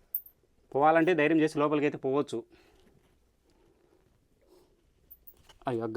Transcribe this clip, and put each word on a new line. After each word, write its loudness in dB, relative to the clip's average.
పోవాలంటే 4
ధైర్యం 2
చేసి -2
లోపలికైతే -2
పోవచ్చు. -4
అయ్యో, -4